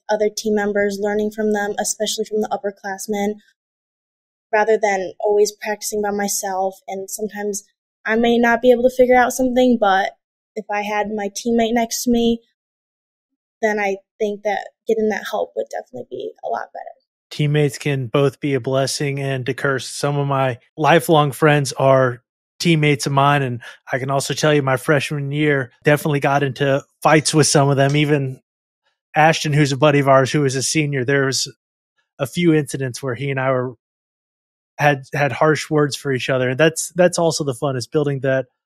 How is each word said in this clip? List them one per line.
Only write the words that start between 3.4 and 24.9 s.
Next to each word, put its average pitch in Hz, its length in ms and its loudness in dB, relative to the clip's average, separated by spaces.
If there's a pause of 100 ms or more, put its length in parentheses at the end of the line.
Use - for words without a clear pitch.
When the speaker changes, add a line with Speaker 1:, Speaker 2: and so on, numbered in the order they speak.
Speaker 1:
rather 214 260 2
than 190 420 -2
always 208 320 2
practicing 208 520 -8
by 208 80 -2
myself. 196 760 -4
And 190 220 -10
sometimes 208 540 -8 (420)
I 220 100 -2
may 233 220 2
not 233 240 2
be 247 100 6
able 240 120 4
to 254 120 2
figure 254 200 6
out 247 180 4
something, 254 460 2
but 196 380 2 (380)
if 214 140 -10
I 208 120 -4
had 208 300 -2
my 202 180 -4
teammate 233 440 0
next 233 300 -2
to 247 80 0
me, 233 320 2 (1160)
then 214 180 0
I 196 180 -2 (220)
think 208 240 -4
that - 260 -4 (180)
getting 220 220 0
that 196 200 -6
help 196 260 -6
would - 160 -6
definitely 120 380 -12
be 123 240 -10 (100)
a - 60 -8
lot - 240 -8
better. - 120 -14 (460)
Speaker 2:
Teammates 147 460 0
can 135 300 -4
both 139 320 0
be 143 140 -2
a 131 60 2
blessing 135 600 -2
and 135 280 -4
a 139 60 -2
curse. 135 340 -4
Some 143 300 -4
of 143 100 -2
my 135 320 0 (160)
lifelong 156 560 4
friends 139 420 2
are 131 480 2 (380)
teammates 151 480 2
of 143 40 -4
mine, 139 300 2
and 123 200 -6 (300)
I 135 80 -2
can 131 120 -6
also 139 220 -2
tell 151 200 0
you 147 80 2
my 131 160 0
freshman 143 540 -2